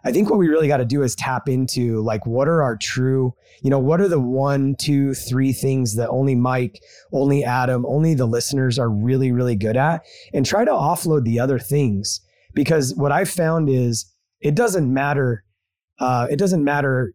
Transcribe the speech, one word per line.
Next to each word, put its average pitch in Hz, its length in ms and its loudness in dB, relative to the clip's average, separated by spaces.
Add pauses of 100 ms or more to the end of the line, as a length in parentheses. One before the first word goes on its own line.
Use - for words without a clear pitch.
I 131 80 0
think 208 180 2
what 214 80 4
we 175 80 4
really 156 220 4
gotta 135 160 2
do 139 180 0
is 123 140 -2
tap 127 320 -4
into, 123 540 -2
like, 110 220 -2
what 123 220 0
are 160 160 2
our 120 140 0
true, 131 580 -2 (280)
you 139 60 0
know, 135 120 2
what 156 200 2
are 196 80 2
the 160 120 2
one, 135 580 0
two, 139 340 0
three 131 400 -2
things 131 440 -2
that 117 120 -2
only 131 280 0
Mike, 127 440 -2 (320)
only 139 300 2
Adam, 127 420 0
only 156 300 0
the 127 100 0
listeners 120 540 0
are 117 100 0
really, 123 440 0
really 123 240 0
good 107 200 -2
at, 160 260 0 (300)
and 139 140 0
try 208 180 0
to - 60 2
offload 156 540 0
the 113 160 0
other 131 180 0
things. 120 640 -2 (340)
Because 139 400 0
what 143 160 0
I've 170 180 0
found 160 400 0
is 123 400 0 (320)
it 147 140 0
doesn't 185 380 0
matter, 135 500 0 (560)
uh, 123 320 0
it 147 80 -2
doesn't 185 240 0
matter 139 520 0